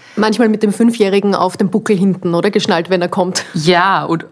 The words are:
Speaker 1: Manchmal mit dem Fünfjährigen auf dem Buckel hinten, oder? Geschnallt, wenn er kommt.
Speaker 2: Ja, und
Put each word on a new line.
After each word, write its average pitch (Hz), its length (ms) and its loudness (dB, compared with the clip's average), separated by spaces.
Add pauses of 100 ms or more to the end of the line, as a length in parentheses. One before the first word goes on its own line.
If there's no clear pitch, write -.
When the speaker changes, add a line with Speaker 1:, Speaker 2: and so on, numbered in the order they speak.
(160)
Speaker 1:
Manchmal 220 320 2
mit 214 160 0
dem 208 80 2
Fünfjährigen 202 640 2
auf 180 200 -2
dem 196 140 0
Buckel 214 260 0
hinten, 180 380 0
oder? 170 160 0
Geschnallt, 175 400 -2
wenn 185 120 0
er 175 60 -2
kommt. 180 360 -4 (100)
Speaker 2:
Ja, 175 480 2
und 165 300 -4